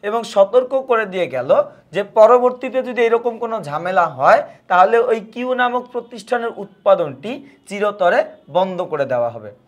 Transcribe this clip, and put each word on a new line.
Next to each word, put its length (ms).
এবং 180
সতর্ক 380
করে 160
দিয়ে 280
গেল 160
যে 80
পরবর্তীতে 600
যদি 200
এরকম 300
কোনো 180
ঝামেলা 380
হয়, 340
তাহলে 260
ওই 100
কিউ 340
নামক 380
প্রতিষ্ঠানের 600
উৎপাদনটি 720
চিরতরে 500
বন্ধ 280
করে 220
দেওয়া 220
হবে। 160